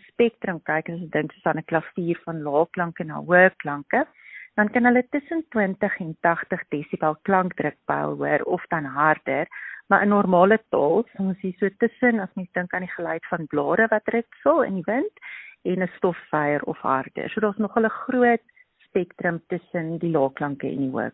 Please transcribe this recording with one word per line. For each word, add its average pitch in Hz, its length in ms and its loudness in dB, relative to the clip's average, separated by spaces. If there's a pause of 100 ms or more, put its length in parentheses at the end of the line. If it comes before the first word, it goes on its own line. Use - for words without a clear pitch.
spektrum 226 560 -2
kyk 156 260 -4
en 170 60 -8
ons 170 160 -10
dink 151 200 -2
soos - 140 -12
aan 160 120 0
'n 160 80 -8
klavier 165 600 -4
van 160 180 -8
lae 147 280 2
klanke 170 320 -6
na 151 180 -8
hoë 180 360 6
klanke, 147 480 -4 (500)
dan 208 140 2
kan 240 140 0
hulle 247 260 4
tussen 320 400 -4
twintig 196 500 -2
en 160 220 -8
tagtig 170 480 0
desibel 156 540 -2
klankdrukpyl 151 960 -2
hoor 143 260 2
of 175 260 -2
dan 160 140 -2
harder, 143 640 0 (400)
maar 196 140 6
in 208 80 2
normale 202 500 6 (100)
taal, 156 340 2
so - 200 -8
ons 190 160 -2
hier 185 200 -6
so 196 100 0 (100)
tussen, 233 400 2
as 190 160 -6
mens 185 160 -8
dink 180 220 -4
aan 185 80 -4
die 180 140 -10
geluid 165 300 -6
van 165 220 -6
blare 165 400 2
wat 214 200 0
ritsel 269 560 0
in 196 100 -2
die 180 120 -4
wind 269 280 -2 (500)
en 185 200 -2
'n 175 140 -4
stofsuier 151 680 0
of - 140 -6
harder. - 520 -4
So - 100 -6
daar's 208 180 0
nogal 220 280 0
'n 220 40 2
groot 240 520 2 (380)
spektrum 175 680 -4
tussen 165 520 -6
die 170 120 -2
lae 139 220 2
klanke 143 340 -6
en 127 100 -6
die 135 140 -2
hoë 113 220 -4